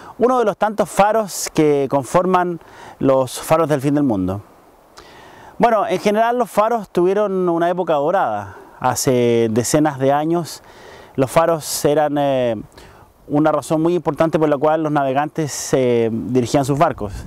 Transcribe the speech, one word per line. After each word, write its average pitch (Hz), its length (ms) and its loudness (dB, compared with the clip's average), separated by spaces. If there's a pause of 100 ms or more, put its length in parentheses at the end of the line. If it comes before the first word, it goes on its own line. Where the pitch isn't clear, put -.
(160)
uno 247 220 2
de 233 60 2
los 190 120 0
tantos 208 320 -2
faros 214 640 0
que 143 380 2
conforman 175 680 0 (400)
los 131 400 2
faros 160 280 0
del 143 120 0
fin 143 140 -2
del 147 100 0
mundo. 101 380 -2 (1160)
Bueno, 214 300 2
en 180 100 -2
general 226 400 0
los 233 100 -2
faros 220 400 -2
tuvieron 190 600 0
una 170 200 0
época 175 260 -2
dorada. 139 600 -2 (220)
Hace 120 720 2
decenas 139 480 0
de 135 140 2
años 160 500 -4 (540)
los 131 140 0
faros 165 540 0
eran, 147 320 2
eh, 131 400 0 (720)
una 151 240 2
razón 151 280 -2
muy 170 140 0
importante 160 460 0
por 156 80 2
la 143 100 0
cual 156 240 2
los 151 80 -2
navegantes, 143 840 -2
eh, 120 380 2
dirigían 123 520 0
sus 139 120 -2
barcos. 139 360 -2 (140)